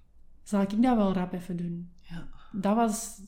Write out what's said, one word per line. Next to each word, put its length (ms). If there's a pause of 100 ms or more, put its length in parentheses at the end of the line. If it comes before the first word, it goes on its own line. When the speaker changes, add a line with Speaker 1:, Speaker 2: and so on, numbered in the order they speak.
(480)
Speaker 1:
Zal 140
ik 200
dat 140
wel 180
rap 200
even 240
doen. 340 (100)
Speaker 2:
Ja. 260 (240)
Speaker 1:
Dat 240
was 520